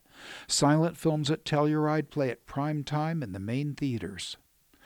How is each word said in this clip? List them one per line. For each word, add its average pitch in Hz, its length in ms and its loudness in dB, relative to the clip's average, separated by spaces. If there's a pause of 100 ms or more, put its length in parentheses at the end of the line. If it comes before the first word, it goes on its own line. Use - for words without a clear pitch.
(480)
Silent 160 500 4
films 151 340 2
at - 140 -2
Telluride 151 640 2
play 139 200 0
at - 160 -8
prime 147 380 -2
time 151 400 -2
in 104 80 -8
the 95 80 -6
main 131 360 -2
theaters. 104 640 -4 (480)